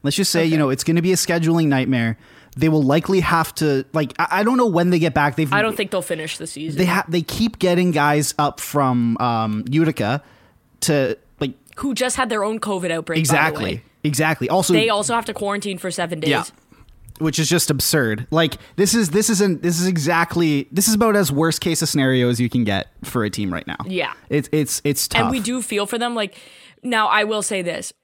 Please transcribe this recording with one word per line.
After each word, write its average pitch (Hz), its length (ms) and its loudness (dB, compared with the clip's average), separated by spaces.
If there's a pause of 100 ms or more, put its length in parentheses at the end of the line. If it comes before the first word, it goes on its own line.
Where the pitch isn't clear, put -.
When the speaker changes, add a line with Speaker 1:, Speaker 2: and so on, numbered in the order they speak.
Speaker 1:
let's 143 140 0
just 190 140 2
say, 165 140 2
you 160 80 2
Speaker 2:
Okay. 160 60 2
Speaker 1:
know, 143 120 4
it's 135 140 -2
gonna 165 180 4
be 185 100 4
a 180 40 4
scheduling 165 520 2
nightmare. 127 500 2 (380)
They 156 120 2
will 156 140 4
likely 165 380 2
have 165 360 0
to, 147 360 0
like, 156 260 -2
I, 165 80 0 (140)
I - 20 2
don't 240 140 2
know 247 100 2
when 175 240 2
they 180 80 4
get 156 160 2
back. 147 220 2
They've 156 160 0
Speaker 2:
I 202 100 2
don't 220 140 -2
think 202 160 -4
they'll 185 100 -2
finish 160 360 -6
the 160 80 -10
season. 151 320 -8
Speaker 1:
they 185 80 2
ha-, 180 220 0
they 170 140 0
keep - 360 -4
getting 180 340 2
guys 147 460 2
up 147 220 0
from, 123 580 0
um, 113 520 -2
Utica 147 520 0 (580)
to, 135 360 0 (240)
like, 135 120 -4 (240)
Speaker 2:
Who 269 180 -4
just 254 220 -2
had 254 120 -2
their 214 160 -2
own 220 160 -4
covid 185 300 -4
outbreak, 165 160 -4
by 165 80 -6
the 160 60 0
Speaker 1:
Exactly. 151 440 2 (120)
Speaker 2:
way. - 60 -12 (220)
Speaker 1:
Exactly. 151 440 0
Also, 185 240 2
Speaker 2:
They 214 160 4
also 214 260 0
have 226 120 -2
to 208 80 -8
quarantine 202 440 -6
for 185 120 -6
seven 170 300 -6
days. 151 100 0
Speaker 1:
Yeah. 123 140 0 (760)
Which 156 220 0
is 151 80 2
just 170 200 2
absurd. 123 600 0
Like, 160 280 0 (180)
this 196 180 2
is, 214 160 2
this 208 180 2
isn't, 196 340 2
this 170 180 0
is 180 80 2
exactly, 165 840 0
this 175 160 0
is 220 80 2
about 208 220 2
as 160 160 2
worst 156 280 0
case 165 220 -2
a 156 40 -2
scenario 131 420 2
as 120 120 0
you 123 80 2
can 123 140 0
get 101 260 -2 (140)
for 117 220 -2
a 104 60 -2
team 98 220 -4
right 82 140 -6
now. - 180 -8
Speaker 2:
Yeah. 180 280 -4 (160)
Speaker 1:
It's, 147 240 -2
it's, 151 320 -2
it's 143 240 -2
tough. 226 140 0
Speaker 2:
And 220 100 0
we 262 80 -2
do 240 200 -4
feel 208 260 -4
for 233 120 -6
them. 240 160 -4
Like, 208 220 -6 (480)
now 226 240 0
I 214 160 2
will 214 180 -2
say 196 200 -4
this. 170 300 -6 (120)